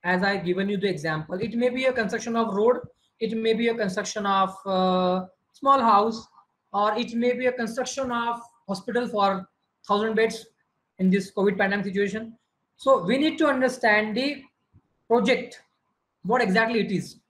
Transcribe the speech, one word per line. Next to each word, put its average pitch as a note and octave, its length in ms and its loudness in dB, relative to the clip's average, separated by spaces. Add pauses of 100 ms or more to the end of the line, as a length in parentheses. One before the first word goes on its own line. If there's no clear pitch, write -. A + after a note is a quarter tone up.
As F3+ 200 0
I G3+ 160 0
given F3+ 320 -2
you G3+ 80 -2
the G3 100 0
example, D#3 520 -4
it A3+ 140 -6
may A#3+ 140 2
be C4 180 -2
a C4 60 2
construction A#3 440 -4
of G#3 180 0
road, A3+ 220 4 (420)
it A3+ 180 -4
may A3+ 160 0
be A#3 160 0
a A3+ 60 0
construction G3+ 500 -4
of, F#3+ 300 0 (100)
uh, F#3 640 0 (260)
small C#4 280 4
house, A3+ 460 2 (460)
or G#3+ 240 0
it A#3 180 -4
may A#3+ 180 2
be B3+ 140 -2
a B3 60 2
construction B3 600 -6
of A#3 280 -4 (280)
hospital A3+ 400 -4
for G3 400 0 (400)
thousand G#3+ 260 0
beds A3 320 0 (540)
in F#3 100 4
this F#3+ 220 0
covid G3 260 0
pandemic G3+ 260 0
situation. G3+ 540 -4 (380)
So C4 260 2
we A3+ 160 0
need D#4 200 0
to D#4 100 4
understand A3+ 680 2
the C#4 280 -4 (640)
project, A3+ 520 2 (600)
what A#3 180 0
exactly A3+ 380 2
it G3+ 140 -2
is. D#3 240 -6 (140)